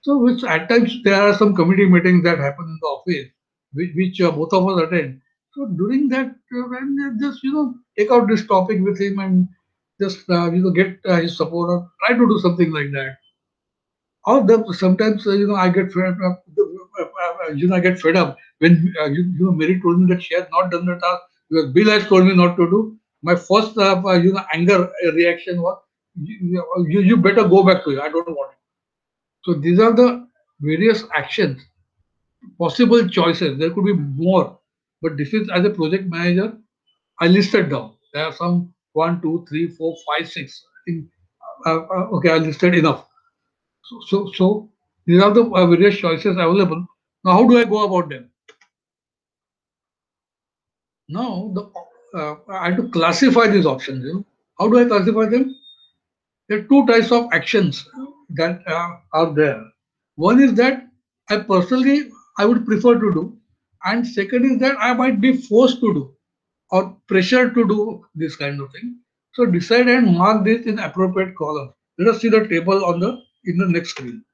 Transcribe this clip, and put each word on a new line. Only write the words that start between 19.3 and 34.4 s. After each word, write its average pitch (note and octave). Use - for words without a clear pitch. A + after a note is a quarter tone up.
you F3+
know, F#3
Mary E3
told F3
me F3+
that F3
she E3
has F3+
not F3+
done F3
the F3+
task F3
because D#3
Bill G#3
has G#3
told F#3
me F#3+
not F3
to F3
do. G#3+
My E3+
first, G#3+
uh, F#3+
uh, F#3+
you F3+
know, G3
anger, F3+
uh, E3
reaction E3+
was, F#3
"You, F3+
you, F3
you G#3
better G3
go F#3+
back F#3
to D3
it. C3+
I D3+
don't E3+
want C#3+
it." -
So F3
these E3+
are A3+
the B3
various E3+
actions, D3
possible G#3
choices. E3
There E3
could F#3+
be G3+
more, D#3+